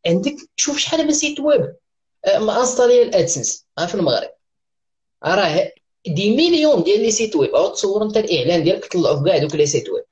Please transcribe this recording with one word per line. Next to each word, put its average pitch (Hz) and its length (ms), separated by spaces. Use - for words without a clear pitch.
عندك 185 280
شوف 294 220
شحال 320 300
من 302 60
سيت 294 260
ويب، 277 360
آه، 196 140
ما 214 200
انستالي 247 440
الادسنس، - 640
ها 165 60
في 175 100
المغرب. 147 360
راه 175 480
دي 196 280
مليون 302 480
ديال 233 180
لي 226 100
سيت 220 240
ويب، 135 200
او 170 140
تصور 208 340
انت 214 140
الاعلان 170 460
ديالك - 300
طلعوه 147 300
في 175 60
كاع 170 80
دوك 151 180
لي 147 100
سيت - 240
ويب - 220